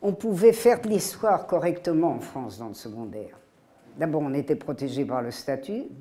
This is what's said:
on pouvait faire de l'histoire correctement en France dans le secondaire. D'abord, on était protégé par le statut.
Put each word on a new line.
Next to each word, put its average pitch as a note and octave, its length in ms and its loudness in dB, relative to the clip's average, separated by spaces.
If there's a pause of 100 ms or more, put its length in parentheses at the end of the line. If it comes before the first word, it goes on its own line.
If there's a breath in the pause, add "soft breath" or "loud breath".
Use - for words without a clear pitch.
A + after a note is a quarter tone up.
on G3+ 120 0
pouvait G#3+ 400 6
faire A#3+ 280 4
de A3 80 -4
l'histoire G#3 580 0
correctement E3 680 2
en A#2 60 -6
France A#2 380 -10
dans A2+ 120 -10
le G2+ 40 -12
secondaire. G#2+ 640 -12 (600)
D'abord, D#3 260 0
on C#3 100 -2
était C#3+ 220 0
protégé C3+ 500 -4
par B2+ 160 -2
le A#2+ 80 -6
statut. C#3 540 -6 (180)